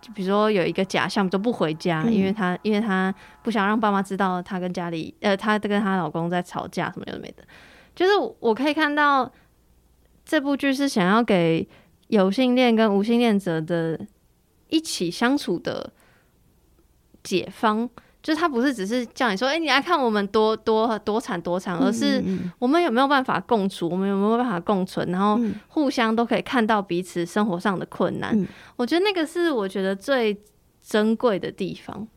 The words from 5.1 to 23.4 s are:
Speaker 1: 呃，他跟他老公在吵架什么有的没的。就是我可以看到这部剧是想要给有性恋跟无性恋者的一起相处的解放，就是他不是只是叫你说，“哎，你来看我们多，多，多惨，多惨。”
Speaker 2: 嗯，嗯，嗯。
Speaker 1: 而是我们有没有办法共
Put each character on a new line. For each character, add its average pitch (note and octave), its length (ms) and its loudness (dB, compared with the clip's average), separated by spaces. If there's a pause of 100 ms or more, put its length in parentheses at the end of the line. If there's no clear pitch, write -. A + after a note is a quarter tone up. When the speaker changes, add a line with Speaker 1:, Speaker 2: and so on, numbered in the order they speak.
Speaker 1:
呃， G3 160 2
他 G#3+ 200 0
跟 G#3 240 0
他 F#3+ 140 0
老 E3+ 160 0
公 E3+ 180 -4
在 F3+ 120 0
吵 - 260 -8
架 - 240 -4
什 - 80 -12
么 - 80 -12
有 - 60 -8
的 - 80 -10
没 - 160 -14
的。 - 60 -20 (520)
就 F4 100 0
是 F#4+ 60 4 (300)
我 A#3 120 2
可 C4 160 0
以 D4 40 0
看 D4+ 200 0
到 C#4+ 380 2 (920)
这 D4+ 160 0
部 C#4 160 -2
剧 C#4 160 0
是 C#4 160 0
想 F#3+ 180 2
要 G#3+ 160 4
给 E3+ 420 2 (440)
有 F#3+ 200 4
性 B3 240 2
恋 B3 220 4
跟 A3 180 4
无 G3 80 4
性 A#3 160 2
恋 A#3 220 4
者 D#3+ 220 -2
的 E3 360 -2 (720)
一 D#4 140 0
起 F#3 280 -4
相 B3 280 0
处 F#3 200 -2
的 - 320 -6 (1300)
解 - 260 -2
放， A3 400 0 (320)
就 D#4+ 120 -2
是 D4+ 60 -2
他 E4+ 100 0
不 A#3+ 120 0
是 C#4 120 2
只 F#3+ 120 -4
是 A#3+ 200 -2
叫 A#3+ 260 -2
你 F#3+ 60 -2
说 B3 120 0
，“哎， D4+ 80 0
你 D#4+ 120 -2
来 C4 120 4
看 E4+ 160 0
我 B3+ 120 2
们 G#3 180 0
多， A3 280 2
多， A3 440 0
多 G#3 220 -2
惨， F#3 200 -6
多 F3+ 180 -2
惨。” F#3 180 -4
Speaker 2:
嗯， - 20 -4
嗯， - 40 2
嗯。 - 40 4
Speaker 1:
而 - 40 2
是 G#3+ 320 0 (360)
我 B3 80 0
们 D#4+ 140 4
有 E4 100 2
没 A3+ 80 2
有 C4+ 80 4
办 C4+ 160 4
法 - 160 -2
共 G3 300 0